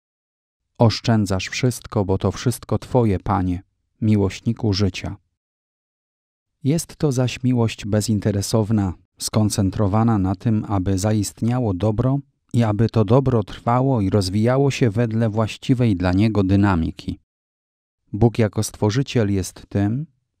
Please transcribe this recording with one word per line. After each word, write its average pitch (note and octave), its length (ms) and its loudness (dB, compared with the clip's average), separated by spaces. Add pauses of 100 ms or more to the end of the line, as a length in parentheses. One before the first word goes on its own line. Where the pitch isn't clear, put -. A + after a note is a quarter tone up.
(760)
"Oszczędzasz G#2+ 720 2
wszystko, - 580 -2
bo F#2+ 120 0
to F#2+ 140 0
wszystko - 480 -4
Twoje, A2 400 0
Panie, F#2 440 -2 (380)
miłośniku G#2+ 720 0
życia". F#2+ 440 -2 (1500)
Jest D3+ 320 -2
to D3+ 160 0
zaś B2+ 320 -2
miłość A#2+ 420 0
bezinteresowna, G#2 1080 0 (240)
skoncentrowana G#2+ 1000 0
na F#2+ 180 0
tym, A2 320 -2
aby G2 300 -2
zaistniało G#2+ 760 -2
dobro A2 460 0 (340)
i A#2+ 100 2
aby G#2+ 260 0
to A2 160 2
dobro B2 380 2
trwało B2+ 580 -2
i F#2+ 80 0
rozwijało G#2+ 640 2
się C3 180 0
wedle A2+ 400 0
właściwej A2+ 640 0
dla F2+ 160 0
niego G#2 320 2
dynamiki. F#2 760 0 (920)
Bóg A2+ 260 2
jako G#2+ 240 0
Stworzyciel G#2+ 720 -2
jest - 360 -6
tym, G#2+ 360 -2 (340)